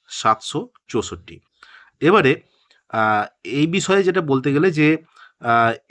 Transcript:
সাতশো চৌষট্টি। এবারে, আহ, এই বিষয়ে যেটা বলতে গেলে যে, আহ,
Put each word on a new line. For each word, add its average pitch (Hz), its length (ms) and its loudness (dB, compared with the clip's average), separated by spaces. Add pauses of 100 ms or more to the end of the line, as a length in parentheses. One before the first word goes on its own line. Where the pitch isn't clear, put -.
সাতশো 143 580 -4 (200)
চৌষট্টি। - 520 -8 (600)
এবারে, 165 420 2 (480)
আহ, 107 360 0 (180)
এই 139 240 -2
বিষয়ে 190 360 0
যেটা 185 180 0
বলতে 139 320 0
গেলে 170 180 2
যে, 156 260 2 (420)
আহ, 117 340 2 (180)